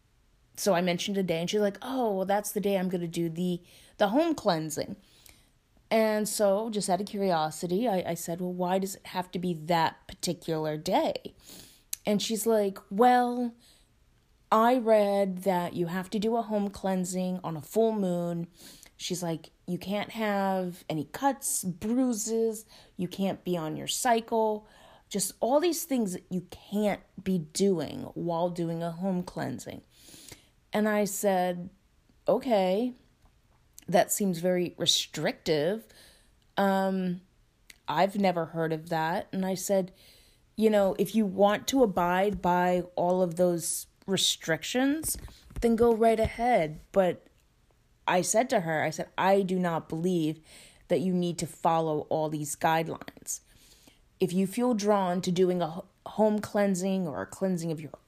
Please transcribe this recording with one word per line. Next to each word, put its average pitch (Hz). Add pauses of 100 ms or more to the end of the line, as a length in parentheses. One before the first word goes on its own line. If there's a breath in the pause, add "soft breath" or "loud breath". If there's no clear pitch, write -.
(560)
so 196
I 170
mentioned 180
a 196
day, 170
and 175
she's 208
like, 202
"Oh, 254
well, 190
that's 202
the 208
day 196
I'm 185
gonna 175
do 170
the, 175 (340 loud breath)
the 202
home 302
cleansing." 160 (960 soft breath)
And 214
so, 214
just 208
out 185
of 196
curiosity, 180
I, 190
I 170
said, 170
"Well, 180
why 180
does 190
it -
have -
to 196
be 175 (120)
that 165
particular 156
day?" 208 (720 loud breath)
And 208
she's 220
like, 208 (120)
"Well, 240 (960 soft breath)
I 233
read 202
that 175
you 170
have 180
to 220
do 226
a 226
home 208
cleansing 185
on 160
a 135
full 220
moon." 175 (480 loud breath)
She's 180
like, 165 (160)
"You 180
can't 196
have 196
any 151
cuts, -
bruises, 220 (320 loud breath)
you 180
can't 190
be 175
on 156
your 139
cycle, 226 (440 loud breath)
just 196
all 269
these 339
things 220
that -
you 180
can't 202 (200)
be 185
doing 170
while 170
doing 170
a 170
home 180
cleansing." - (880 loud breath)
And 214
I 208
said, 180 (580)
"Okay, 220 (920)
that 165
seems 185
very 180
restrictive. 170 (680 soft breath)
Um, 190 (640)
I've 180
never 180
heard 160
of 160
that." 165
And 190
I 190
said, 185 (640 soft breath)
"You 220
know, 202
if 196
you 220
want 196
to 269
abide 185
by 180 (100)
all 180
of 170
those 175 (200)
restrictions, 254 (420 loud breath)
then 233
go 233
right 220
ahead." 220 (120)
But 185 (800)
I 175
said 247
to 220
her, 160
I 156
said, - (100)
I 196
do 185
not 165
believe 165 (480 loud breath)
that 156
you 180
need 175
to 165
follow 165
all 156
these 151
guidelines. - (800 soft breath)
If 185
you 190
feel 247
drawn 196
to 185
doing 180
a 160
ho-, 170 (220)
home 214
cleansing 190
or 120
a -
cleansing 175
of 156
your 147 (160)